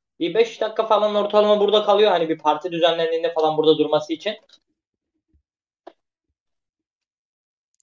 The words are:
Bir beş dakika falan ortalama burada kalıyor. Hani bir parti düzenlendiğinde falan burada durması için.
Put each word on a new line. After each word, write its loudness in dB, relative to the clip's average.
Bir -4
beş -2
dakika -4
falan 0
ortalama 2
burada 2
kalıyor. 4
Hani 0
bir -4
parti -4
düzenlendiğinde -2
falan 0
burada 2
durması -2
için. -8